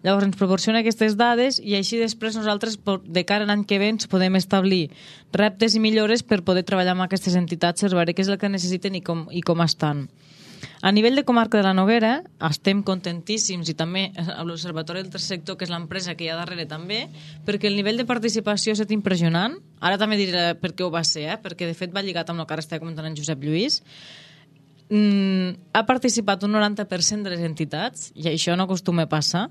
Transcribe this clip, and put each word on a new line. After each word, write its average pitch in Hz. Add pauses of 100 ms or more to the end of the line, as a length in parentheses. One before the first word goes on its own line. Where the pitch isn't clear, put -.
llavors 196
ens 196
proporciona 196
aquestes 220
dades 240
i 202
així 196
després 226
nosaltres, 214
po-, 196
de 175
cara 208
a -
l'any 208
que 196
ve, 208
ens 220
podem 185
establir 185 (420)
reptes 208
i 220
millores 220
per 196
poder 180
treballar 180
amb 185
aquestes 185
entitats, 170
per 196
veure 170
què 170
és -
el 202
que 202
necessiten 185
i 180
com, 165
i 170
com 170
estan. 147 (720)
A 190
nivell 214
de 277
comarca 226
de 202
la 190
Noguera, 226 (180)
estem 196
contentíssims, 180
i 160
també 185 (100)
amb 165
l'Observatori 165
del 190
Tercer 190
Sector, 175
que 180
és -
l'empresa 175
que 170
hi 160
ha 165
darrere 175
també, 175 (420)
perquè 208
el 202
nivell 214
de 247
participació 214
ha 208
estat 208
impressionant. 185 (240)
Ara 190
també 214
diré 180 (100)
per 175
què -
ho 180
va 165
ser, 151
eh? 214
Perquè, 175
de 165
fet, 180
va 196
lligat 170
amb 165
el 156
que 156
ara 156
estava 156
comentant 160
en 160
Josep 147
Lluís. 180 (1120)
Mm, 196 (180)
ha 220
participat 226
un 202
noranta 208
per 185
cent 208
de 196
les 170
entitats, 160
i 156
això 175
no 190
acostuma 170
a -
passar 165